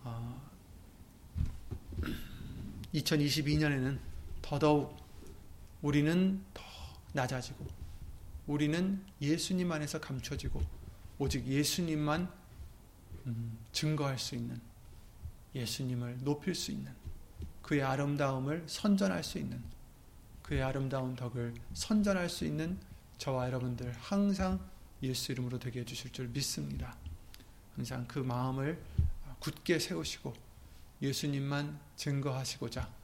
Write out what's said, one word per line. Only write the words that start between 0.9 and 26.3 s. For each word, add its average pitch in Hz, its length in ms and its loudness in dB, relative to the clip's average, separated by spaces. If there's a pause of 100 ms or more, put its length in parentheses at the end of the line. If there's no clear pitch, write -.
<clears throat> - 920 -4
이천이십이 147 680 4
년에는 139 420 4 (420)
더더욱 147 560 6 (840)
우리는 170 600 6 (120)
더 - 100 -12 (500)
낮아지고 127 520 -2 (840)
우리는 165 560 4 (180)
예수님 170 500 4
안에서 151 300 0
감춰지고 135 600 -2 (560)
오직 135 280 2
예수님만, 151 840 4 (960)
음, 113 320 -4 (140)
증거할 143 480 2
수 - 160 -4
있는, 120 240 -4 (960)
예수님을 123 640 -2
높일 147 340 2
수 - 160 -2
있는, 67 200 -4 (680)
그의 143 220 2
아름다움을 139 840 2
선전할 190 560 4
수 - 140 -4
있는, - 260 -2 (800)
그의 143 200 2
아름다운 131 540 2
덕을 120 380 -2 (200)
선전할 196 560 4
수 - 140 -2
있는 160 340 0 (400)
저와 127 300 2
여러분들 123 520 0
항상 190 600 4 (420)
예수 131 300 0
이름으로 123 280 0
되게 123 220 -4
해주실 120 300 -6
줄 127 160 -4
믿습니다. 135 680 -2 (800)